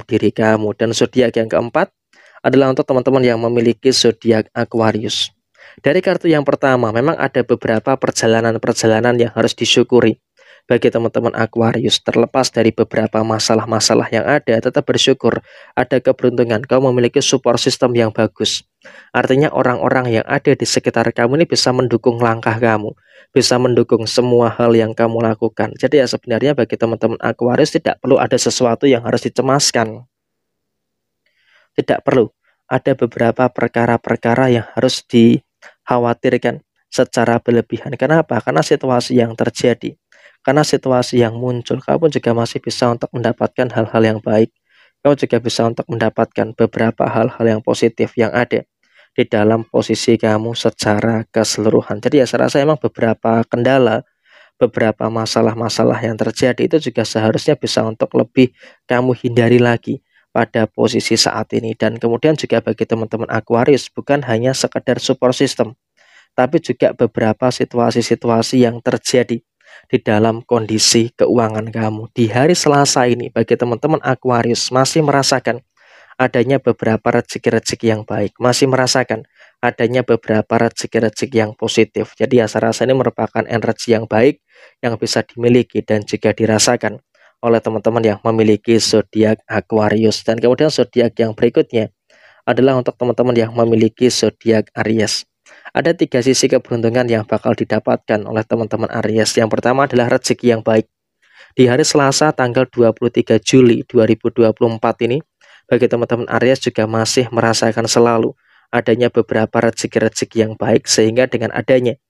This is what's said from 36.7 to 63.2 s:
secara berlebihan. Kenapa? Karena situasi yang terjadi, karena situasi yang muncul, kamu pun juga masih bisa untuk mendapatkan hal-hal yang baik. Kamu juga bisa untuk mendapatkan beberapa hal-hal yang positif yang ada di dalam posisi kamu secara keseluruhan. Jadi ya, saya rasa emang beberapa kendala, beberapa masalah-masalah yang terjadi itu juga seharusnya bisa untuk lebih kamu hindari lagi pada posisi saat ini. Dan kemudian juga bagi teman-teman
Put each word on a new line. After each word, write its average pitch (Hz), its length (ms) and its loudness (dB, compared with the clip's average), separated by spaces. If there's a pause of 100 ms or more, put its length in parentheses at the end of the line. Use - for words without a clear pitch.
secara 120 560 0
berlebihan. 120 520 -2
Kenapa? 139 500 0
Karena 147 160 -2
situasi 131 640 0
yang 117 160 -4
terjadi, 117 560 -2 (480)
karena 147 240 2
situasi 123 560 0
yang 113 160 -2
muncul, 123 400 -6
kamu 139 240 -2
pun 160 80 4
juga 123 240 -2
masih 117 240 -4
bisa 120 320 -2
untuk - 240 -6
mendapatkan 120 560 -4
hal-hal 113 320 0
yang 110 160 0
baik. 110 320 0 (500)
Kamu 143 140 2
juga 135 240 0
bisa 117 260 -4
untuk 117 220 -4
mendapatkan 113 640 -2
beberapa 113 540 -2
hal-hal 117 400 -2
yang 110 160 -2
positif 117 560 -2
yang 113 160 0
ada 117 320 -2 (460)
di 123 160 -2
dalam 113 360 2
posisi 113 520 0
kamu 110 400 -2
secara 110 720 -2
keseluruhan. 110 760 -2
Jadi 143 160 2
ya, 123 80 2
saya 123 200 0
rasa 143 120 0
emang 147 160 2
beberapa 113 720 -2
kendala, 123 560 0 (560)
beberapa 113 480 0
masalah-masalah 113 960 0
yang 113 160 -4
terjadi 120 480 -2
itu 147 240 -2
juga 113 120 -2
seharusnya 110 520 0
bisa - 280 -4
untuk 110 280 -4
lebih 123 400 2 (360)
kamu 123 240 0
hindari 120 480 2
lagi 120 400 0 (320)
pada 113 320 -2
posisi 113 480 -2
saat 110 400 -2
ini. 113 240 -4
Dan 113 240 -2
kemudian 123 400 0
juga - 240 -2
bagi 113 240 -4
teman-teman 113 400 -4